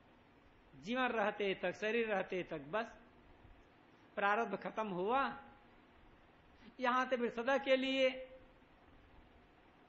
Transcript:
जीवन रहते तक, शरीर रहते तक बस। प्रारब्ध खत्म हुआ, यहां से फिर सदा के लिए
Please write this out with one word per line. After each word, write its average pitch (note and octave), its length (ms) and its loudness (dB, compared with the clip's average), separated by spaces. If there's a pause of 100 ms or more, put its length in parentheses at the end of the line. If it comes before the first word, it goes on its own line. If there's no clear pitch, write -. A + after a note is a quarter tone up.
(760)
जीवन A#3 320 0
रहते G#3 480 2
तक, F3+ 160 0
शरीर A3 420 0
रहते F#3+ 300 -2
तक D#3+ 160 -8
बस। F3+ 400 -4 (1160)
प्रारब्ध G3+ 420 2
खत्म G#3+ 300 -6
हुआ, G3+ 560 -2 (1400)
यहां B3+ 300 2
से B3+ 80 2
फिर A#3 120 0
सदा B3 280 0
के C4 180 4
लिए C4 500 2 (1600)